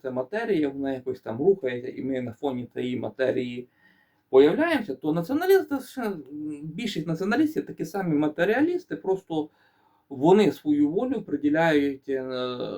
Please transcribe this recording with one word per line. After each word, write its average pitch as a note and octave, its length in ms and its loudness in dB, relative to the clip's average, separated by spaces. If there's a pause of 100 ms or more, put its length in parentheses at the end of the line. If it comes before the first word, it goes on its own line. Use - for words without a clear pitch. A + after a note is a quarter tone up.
це C3 100 -6
матерія, D3+ 580 -2
вона C#3 240 -4
якось B2+ 280 -6
там A2+ 160 -8
рухається, B2+ 540 0
і C3 120 -10
ми C3 180 -2
на A#2 120 -8
фоні B2 320 -4
цієї B2 340 -6
матерії B2 680 -4 (600)
появляємося, E3+ 680 4
то D#3 180 -2
націоналісти, D4 680 2
ще, A#3 320 -6 (520)
більшість E3 440 -6
націоналістів G#3 580 0
такі - 200 -8
самі F3 300 -2
матеріалісти, G#3+ 800 0
просто E3 540 -4 (600)
вони D#3+ 420 6
свою D3 380 2
волю A3+ 320 -2
приділяють, D3 880 0
е, C3 140 -2 (540)